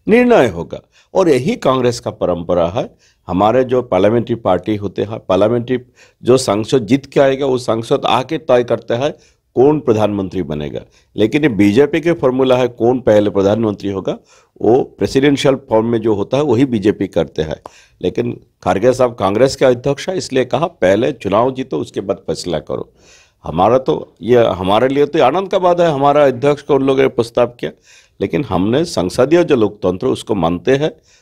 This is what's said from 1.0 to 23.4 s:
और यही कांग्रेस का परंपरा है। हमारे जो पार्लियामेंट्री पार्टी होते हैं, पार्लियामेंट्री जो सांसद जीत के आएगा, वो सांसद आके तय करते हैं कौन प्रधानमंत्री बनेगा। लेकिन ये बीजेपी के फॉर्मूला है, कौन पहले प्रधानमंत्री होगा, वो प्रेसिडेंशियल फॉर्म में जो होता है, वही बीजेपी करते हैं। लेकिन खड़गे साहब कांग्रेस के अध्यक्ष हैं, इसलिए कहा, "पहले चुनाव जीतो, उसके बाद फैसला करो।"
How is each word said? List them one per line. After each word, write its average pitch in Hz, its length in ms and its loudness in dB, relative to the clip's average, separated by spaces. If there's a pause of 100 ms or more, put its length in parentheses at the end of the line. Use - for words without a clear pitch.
और 185 140 2
यही 147 280 0
कांग्रेस 123 440 0
का 113 100 -8
परंपरा 87 580 -2
है। 135 260 -6 (320)
हमारे 107 380 2
जो 123 180 0
पार्लियामेंट्री 110 520 0
पार्टी 104 420 -2
होते 101 260 -6
हैं, 110 160 -8
पार्लियामेंट्री 120 600 0 (440)
जो 120 140 4
सांसद 107 500 -2
जीत 139 200 0
के - 140 0
आएगा, 135 260 2
वो 131 120 0
सांसद 117 480 -2
आके 131 320 -2
तय 123 260 2
करते 120 300 -4
हैं 139 200 -4 (400)
कौन 143 260 4
प्रधानमंत्री 101 640 -2
बनेगा। 73 380 -8 (360)
लेकिन 120 260 0
ये 156 60 2
बीजेपी 120 520 2
के 170 120 -2
फॉर्मूला 131 440 0
है, 127 120 0
कौन 120 320 0
पहले 104 300 4
प्रधानमंत्री 101 600 0
होगा, 98 280 -6 (420)
वो 123 220 4
प्रेसिडेंशियल 135 720 0
फॉर्म 110 320 -2
में 117 140 -2
जो 110 140 0
होता 101 220 -4
है, 143 60 0
वही 143 220 2
बीजेपी 104 420 0
करते 80 360 -4
हैं। 78 180 -8 (420)
लेकिन - 380 -4 (240)
खड़गे 95 280 2
साहब 123 220 0
कांग्रेस 110 420 0
के - 80 -2
अध्यक्ष 131 440 0
हैं, 190 80 -6
इसलिए 131 280 -2
कहा, 139 220 -2
"पहले 110 460 0
चुनाव 117 420 0
जीतो, 127 240 -8
उसके 123 220 -8
बाद 98 160 -4
फैसला 82 420 -6
करो।" - 340 -10 (520)